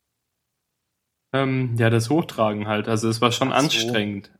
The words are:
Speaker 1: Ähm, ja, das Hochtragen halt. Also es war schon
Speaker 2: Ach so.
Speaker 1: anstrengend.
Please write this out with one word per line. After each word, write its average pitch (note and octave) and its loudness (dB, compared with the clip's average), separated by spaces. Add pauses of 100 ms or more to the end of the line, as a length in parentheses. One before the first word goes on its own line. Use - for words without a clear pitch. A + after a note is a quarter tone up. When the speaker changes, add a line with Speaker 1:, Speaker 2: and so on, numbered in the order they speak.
(1300)
Speaker 1:
Ähm, C3 -2
ja, A2+ 4
das A#2 2
Hochtragen G#2+ 0
halt. G#2+ -2
Also A2+ 0
es A2+ 0
war A#2 4
schon C3 -2
Speaker 2:
Ach B2 2
so. C#3+ 2
Speaker 1:
anstrengend. A2 -4